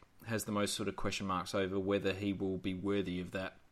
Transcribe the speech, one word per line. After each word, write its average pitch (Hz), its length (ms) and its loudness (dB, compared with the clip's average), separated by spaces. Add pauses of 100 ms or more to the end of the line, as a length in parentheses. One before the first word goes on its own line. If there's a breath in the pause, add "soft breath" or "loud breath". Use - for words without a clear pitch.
(280)
has 113 160 0
the 107 80 -4
most 104 240 2
sort 101 140 -2
of 92 60 -2
question 101 300 -2
marks 92 300 -2
over 98 240 2
whether 95 340 2
he 98 200 0
will 95 240 0
be 95 180 0
worthy 92 440 0
of 90 120 -6
that 95 220 -4 (180)